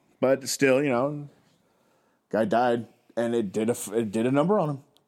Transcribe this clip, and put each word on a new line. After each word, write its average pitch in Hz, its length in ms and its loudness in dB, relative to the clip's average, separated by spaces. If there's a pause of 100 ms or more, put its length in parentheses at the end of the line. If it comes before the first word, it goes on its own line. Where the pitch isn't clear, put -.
(200)
But 131 300 0
still, 135 340 2
you 143 60 0
know, 143 400 -2 (1000)
guy 107 160 0
died, 120 420 0 (280)
and 117 200 -2
it 107 160 -2
did 110 180 0
a 120 40 2
f-, - 200 -10
it 110 180 -2
did 113 160 0
a 131 40 0
number 170 280 2
on 156 100 0
him. 139 100 -6 (280)